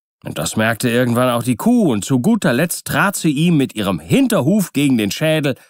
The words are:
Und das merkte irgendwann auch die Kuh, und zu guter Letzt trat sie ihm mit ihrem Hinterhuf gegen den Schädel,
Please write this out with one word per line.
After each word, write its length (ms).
Und 140
das 180
merkte 340
irgendwann 400
auch 120
die 140
Kuh, 360
und 120
zu 160
guter 320
Letzt 340
trat 300
sie 140
ihm 260
mit 180
ihrem 260
Hinterhuf 720
gegen 260
den 120
Schädel, 440